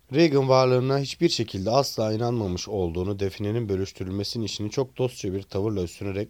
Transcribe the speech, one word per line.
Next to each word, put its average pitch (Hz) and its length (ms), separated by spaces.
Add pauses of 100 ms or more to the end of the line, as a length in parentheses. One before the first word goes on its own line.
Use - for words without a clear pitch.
(140)
Reagan 139 340
varlığına 131 500
hiçbir 139 300
şekilde 104 420
asla 113 420
inanmamış 110 560
olduğunu, 95 500
definenin 101 500
bölüştürülmesinin 98 760
işini 104 260
çok 127 260
dostça 120 360
bir 98 100
tavırla 101 400
üstlenerek, 98 480